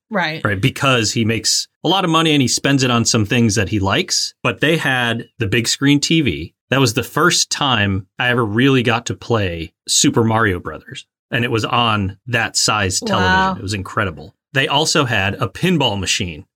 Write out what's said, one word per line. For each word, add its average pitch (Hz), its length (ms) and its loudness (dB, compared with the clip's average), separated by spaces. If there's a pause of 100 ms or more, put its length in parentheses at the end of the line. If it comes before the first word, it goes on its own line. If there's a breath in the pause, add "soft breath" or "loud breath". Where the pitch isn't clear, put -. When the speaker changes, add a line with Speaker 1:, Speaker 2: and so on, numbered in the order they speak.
Speaker 1:
Right. 160 360 -4
Speaker 2:
Right. 101 160 -2
Because 120 500 0
he 120 140 0
makes - 420 -2 (160)
a 151 60 0
lot 190 160 0
of 165 60 0
money 160 200 2
and 143 100 4
he 123 60 2
spends 139 360 0
it 127 80 0
on 117 120 2
some 110 220 2
things 117 300 2
that 101 140 0
he 107 100 -2
likes. - 540 -2 (100)
But 120 180 -2
they 156 160 2
had 123 500 -2 (120)
the 110 80 -2
big 113 200 0
screen 143 320 4
T 160 220 2
V. 82 320 -4 (160)
That 131 100 2
was 120 140 2
the 120 100 -2
first - 460 0
time 113 580 0 (100)
I 123 120 0
ever 120 160 2
really 123 380 2
got 117 240 0
to 113 80 -6
play 90 580 -4 (160)
Super 123 340 2
Mario 110 380 2
Brothers. - 440 -14 (260)
And 120 120 -2
it 123 80 -2
was 113 140 0
on 107 520 0 (100)
that 117 280 -2
size 104 460 0
television. 190 320 0
Speaker 1:
Wow. 190 240 0
Speaker 2:
It - 40 -12
was 101 120 -6
incredible. 95 640 -6 (180)
They 135 140 0
also 147 380 2
had 101 360 0
a 113 60 -2
pinball 139 520 0
machine 87 460 -6 (100)